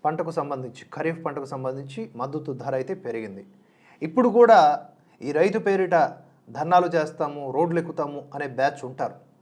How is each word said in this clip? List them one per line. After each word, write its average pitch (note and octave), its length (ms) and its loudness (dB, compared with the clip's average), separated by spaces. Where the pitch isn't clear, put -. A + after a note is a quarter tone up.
పంటకు D#3+ 260 -2
సంబంధించి, C#3+ 540 -6
ఖరీఫ్ E3 300 -4
పంటకు C#3+ 200 -6
సంబంధించి C3+ 720 -8
మద్దతు C#3 360 -6
ధర C3 240 -6
అయితే C3 180 -4
పెరిగింది. A2 520 -10
ఇప్పుడు A#3 280 2
కూడా G#3 560 6
ఈ C3+ 100 -6
రైతు F3+ 280 2
పేరిట F#3 360 0
ధర్నాలు E3+ 460 2
చేస్తాము, D3 560 -4
రోడ్లు E3+ 280 2
ఎక్కుతాము D3 460 -6
అనే C#3+ 120 -6
బ్యాచ్ C3 380 -2
ఉంటారు. - 460 -8